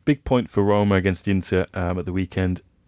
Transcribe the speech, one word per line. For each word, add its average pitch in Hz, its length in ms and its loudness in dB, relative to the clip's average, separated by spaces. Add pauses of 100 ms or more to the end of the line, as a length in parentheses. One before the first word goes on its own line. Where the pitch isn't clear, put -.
big 147 220 0
point 123 260 0
for 104 100 0
Roma 101 340 2
against 92 340 0
Inter, 92 440 0
um, 90 240 -4
at 87 80 -6
the 90 80 -6
weekend. 92 480 -2 (260)